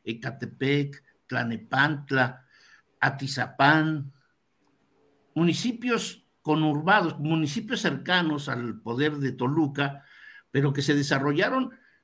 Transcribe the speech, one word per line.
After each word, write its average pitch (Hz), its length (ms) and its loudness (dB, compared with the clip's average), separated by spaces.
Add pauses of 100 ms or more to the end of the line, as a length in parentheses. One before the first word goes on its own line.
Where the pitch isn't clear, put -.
Ecatepec, 135 960 -4 (240)
Tlanepantla, 131 1200 0 (560)
Atizapán, 135 1120 2 (1200)
municipios 233 920 0 (180)
conurbados, 156 760 2
municipios 160 600 -2
cercanos 151 680 0
al 120 320 -6
poder 143 360 -2
de 135 160 -2
Toluca, 143 720 -2 (460)
pero 139 220 2
que 139 100 -2
se 147 120 2
desarrollaron 151 760 0 (340)